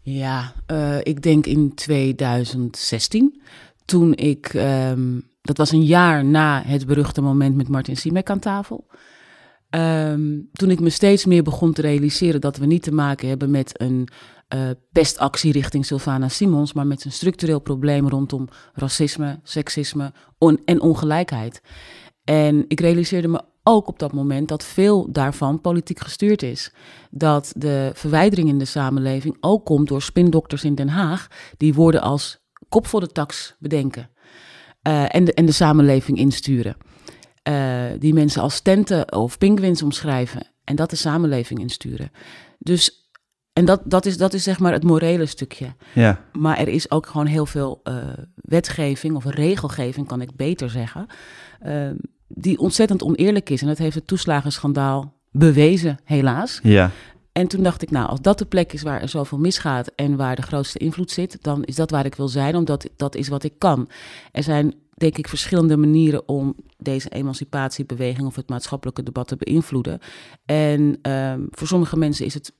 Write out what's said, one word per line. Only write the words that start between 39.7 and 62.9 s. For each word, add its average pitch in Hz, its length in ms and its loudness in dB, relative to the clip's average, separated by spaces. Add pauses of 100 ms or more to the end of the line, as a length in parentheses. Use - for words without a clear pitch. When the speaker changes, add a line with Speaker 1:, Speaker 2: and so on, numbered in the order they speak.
Speaker 1:
omschrijven 135 640 -4 (160)
en 147 120 -4
dat 156 140 -2
de - 60 -8
samenleving 147 640 -2
insturen. - 520 -10 (480)
Dus, - 500 -2 (440)
en 175 120 4
dat, 190 200 4
dat 185 200 0
is, 190 120 -2
dat 185 160 0
is 190 100 -4
zeg 185 160 -2
maar 180 140 4
het 147 100 0
morele 165 420 2
stukje. 131 500 -12 (180)
Speaker 2:
Ja. 110 280 4 (100)
Speaker 1:
Maar 156 260 0
er 147 100 0
is 156 240 -2
ook 156 160 0
gewoon 151 180 -4
heel 151 200 0
veel, 139 380 -6
eh, 127 100 -8 (420)
wetgeving 156 800 -2
of 127 100 -8
regelgeving, 143 840 -2
kan 123 140 -8
ik 127 140 -14
beter 156 340 -4
zeggen, 117 360 -8 (540)
ehm, 147 360 -6 (320)
die - 320 -4
ontzettend 196 440 0
oneerlijk 196 460 0
is. 135 120 -2
En 139 60 -2
dat 151 100 -2
heeft 156 180 -4
het 160 120 -8
toeslagenschandaal 143 1080 -2 (180)
bewezen, 156 720 4
helaas. 143 600 0
Speaker 2:
Ja. 98 280 8 (400)
Speaker 1:
En 180 160 0
toen 190 160 0
dacht 175 180 0
ik, 165 100 -6
nou, 131 180 0
als 131 120 -6
dat 202 160 4
de 202 80 -6
plek 175 280 -2
is 151 80 -10
waar 147 200 -6
er - 80 -8
zoveel 143 280 -6
misgaat 147 580 -2
en 143 200 -2
waar 131 200 -2
de 131 60 -8
grootste 139 380 -6
invloed 165 320 -4
zit, 180 300 -6
dan 143 220 -4
is 131 120 -10
dat 160 160 -2
waar 143 140 -2
ik 135 100 -6
wil 139 120 -4
zijn, 139 280 -2
omdat 151 400 -2